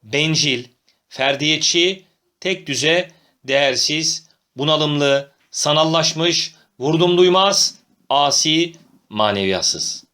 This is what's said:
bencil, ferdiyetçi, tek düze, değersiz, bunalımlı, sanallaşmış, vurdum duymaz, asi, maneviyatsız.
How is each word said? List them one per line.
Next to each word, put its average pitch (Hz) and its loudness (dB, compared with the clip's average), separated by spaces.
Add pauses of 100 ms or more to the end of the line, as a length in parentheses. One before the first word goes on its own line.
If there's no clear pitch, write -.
bencil, 143 0 (440)
ferdiyetçi, 156 -2 (340)
tek - -6
düze, 160 -2 (320)
değersiz, 139 -2 (280)
bunalımlı, 143 0 (200)
sanallaşmış, 160 0 (240)
vurdum 165 2
duymaz, 185 2 (340)
asi, 156 0 (360)
maneviyatsız. 98 -2 (100)